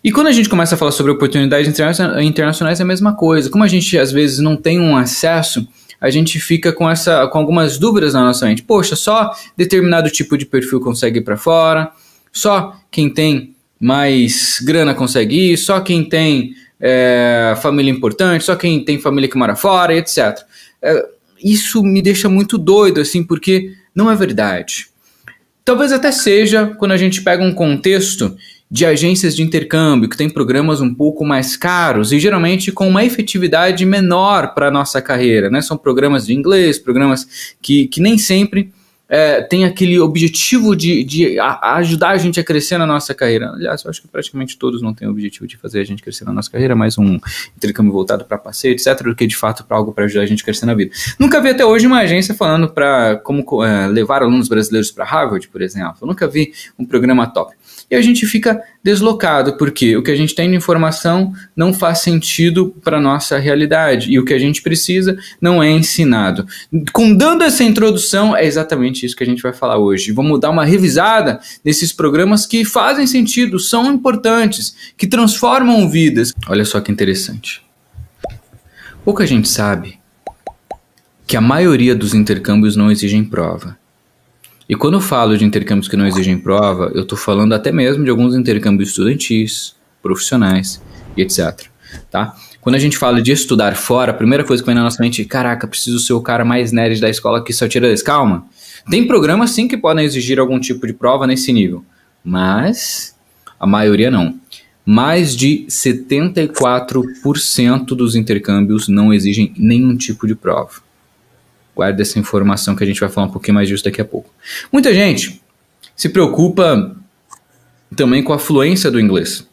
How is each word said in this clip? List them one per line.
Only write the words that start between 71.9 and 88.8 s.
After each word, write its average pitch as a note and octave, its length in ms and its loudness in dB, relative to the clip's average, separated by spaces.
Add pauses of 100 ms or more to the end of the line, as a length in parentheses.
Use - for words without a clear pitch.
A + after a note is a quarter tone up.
programas F3 540 0
que A3+ 180 0
fazem C4+ 420 0
sentido, A#3+ 520 0
são A#3+ 340 0
importantes, A3+ 840 0 (220)
que G3+ 100 -2
transformam A#3+ 840 2
vidas. C#3+ 420 2 (160)
Olha G2+ 160 0
só G#2 160 -2
que G#2 100 -8
interessante. G2+ 720 -4 (1400)
Pouca G3+ 220 2
gente A2 220 2
sabe F#2+ 500 -4 (1300)
que B2 100 -2
a A2 60 2
maioria B2+ 520 4
dos G#2+ 200 -2
intercâmbios G#2 600 2
não G#2+ 160 4
exigem G#2 320 0
prova. F2 540 -6 (920)
E - 80 -2
quando D#3 180 0
eu G3 60 2
falo A#2 360 0
de G#2+ 80 2
intercâmbios G#2 440 0
que G#2 80 -2
não G2+ 100 0
exigem F#2 320 0
prova, F#2+ 560 0
eu F#2 100 -4
tô G2 100 -10
falando G#2+ 380 0
até G#2+ 180 -2
mesmo C#3+ 340 0
de B2+ 60 0
alguns B2 240 2
intercâmbios G#2 560 0